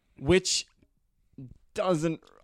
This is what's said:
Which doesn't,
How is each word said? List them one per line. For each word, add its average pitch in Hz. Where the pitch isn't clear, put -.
Which 175
doesn't, 170